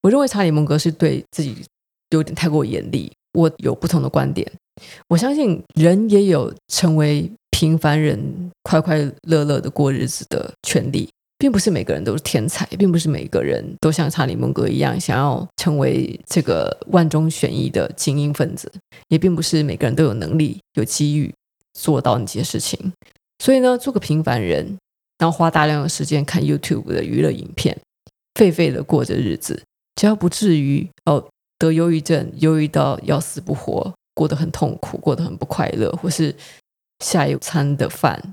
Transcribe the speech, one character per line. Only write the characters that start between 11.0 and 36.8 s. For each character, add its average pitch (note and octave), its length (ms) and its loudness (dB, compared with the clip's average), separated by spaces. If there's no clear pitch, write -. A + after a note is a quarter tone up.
并 C#4 120 4
不 G#3 80 2
是 F#3+ 120 2
每 G#2+ 140 0
个 D#2 100 -2
人 D2+ 80 -4
都 A2+ 140 -2
是 D3+ 60 -6
天 - 260 -2
才， - 180 -6
并 F#3+ 140 4
不 E3 80 2
是 D#3+ 100 0
每 G2+ 200 -4
个 - 140 0
人 C#2 220 -2
都 D#3 120 2
像 D#3 180 0
查 C#3+ 160 -2
理 E3+ 80 -4
蒙 B2 180 -2
格 - 160 -2
一 B2+ 100 -2
样 C3+ 200 0
想 A#2 180 -2
要 F3 300 0
成 D3+ 220 0
为 - 480 0
这 - 160 0
个 D2+ 340 -2
万 E3+ 200 4
中 D#3 220 2
选 - 240 -2
一 C#3 160 -2
的 - 220 -2
精 C#3+ 260 -2
英 D3 160 -2
分 F3 220 -4
子， - 140 -14
也 D#3+ 80 2
并 F3 200 4
不 E3 40 -2
是 D#3+ 220 0
每 B2 140 -2
个 C#3 100 -2
人 A#2+ 80 0
都 D#3 100 2
有 A#2 100 2
能 G2+ 220 -2
力、 D3+ 220 0
有 A2 100 0
机 D3 320 0
遇 D3 160 -2
做 - 260 0
到 A#2 180 2
那 G#2 80 -4
些 - 160 -6
事 - 160 -4
情。 - 340 -6
所 C4 160 4
以 C4 60 6
呢， B3 180 4
做 B3+ 140 -4
个 A3 80 0
平 D#3 240 0
凡 A#2 180 0
人， F2 340 -2
然 E3 120 2
后 D#3+ 80 -6
花 E3 100 4
大 D#3 180 2
量 D3+ 140 0
的 D3+ 80 -2
时 D3+ 160 -4
间 D3 200 0
看 D3 180 -2
YouTube D3 440 -2
的 E2 180 -4
娱 A#2+ 180 0
乐 - 80 2
影 - 240 -8
片， - 240 -4
废 F#3+ 160 6
废 D#3+ 200 0
的 B2+ 120 -4
过 C#3 220 0
着 - 100 -4
日 G2+ 220 -2
子， - 260 -8
只 G3+ 100 4
要 G#3+ 100 4
不 F3 120 0
至 E3+ 300 2
于， C#3 300 0
哦， D3 200 2
得 D#3+ 140 2
忧 E3+ 180 2
郁 D#3+ 100 2
症， - 380 -2
忧 D#3 200 4
郁 D3+ 80 2
到 D3 360 0
要 C#3 180 0
死 - 200 -10
不 F3+ 120 -6
活， - 400 -4
过 D#3 120 2
得 D#3 80 -2
很 D#3+ 160 -2
痛 - 300 -2
苦， - 180 -8
过 D3 160 0
得 E3+ 100 -2
很 F3 120 -6
不 - 80 -6
快 - 260 -4
乐， - 220 -2
或 F3 160 -6
是 D#3+ 260 -2